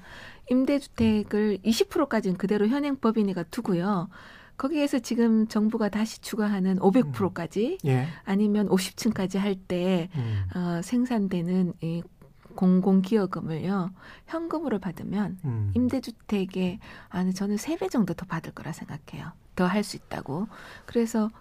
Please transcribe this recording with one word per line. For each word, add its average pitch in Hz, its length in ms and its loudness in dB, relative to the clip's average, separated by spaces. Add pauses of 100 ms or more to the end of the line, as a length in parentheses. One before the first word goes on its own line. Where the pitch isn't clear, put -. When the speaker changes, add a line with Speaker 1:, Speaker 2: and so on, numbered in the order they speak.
(500)
Speaker 1:
임대주택을 220 1120 2
이십 233 260 2
프로까지는 220 480 0
그대로 202 300 2
현행 285 300 0
법인이가 202 460 0
두고요. 190 680 -2 (480)
거기에서 285 420 0
지금 226 480 2
정부가 220 420 0
다시 214 320 -4
추가하는 196 600 0
오백 196 300 6
프로까지 185 720 -2
Speaker 2:
음. 156 60 -2
예. 131 180 4 (160)
Speaker 1:
아니면 208 460 2
오십 185 260 2
층까지 196 420 -2
할 196 180 0
때, 180 600 0
Speaker 2:
음. 110 280 -2 (120)
Speaker 1:
어, 175 260 -2
생산되는 185 1000 0
이 165 200 -4 (540)
공공기여금을요, 185 1400 2 (360)
현금으로 320 520 -4
받으면 185 640 -4
Speaker 2:
음. 110 320 -2
Speaker 1:
임대주택에, 208 1040 -2 (300)
아니, 185 240 0
저는 202 240 -2
세 294 180 -4
배 381 140 -2
정도 190 240 0
더 180 120 -10
받을 - 280 -8
거라 - 180 -10
생각해요. - 600 -12 (240)
더 185 100 2
할 202 180 2
수 - 140 -10
있다고. - 500 -6 (380)
그래서 226 440 0 (120)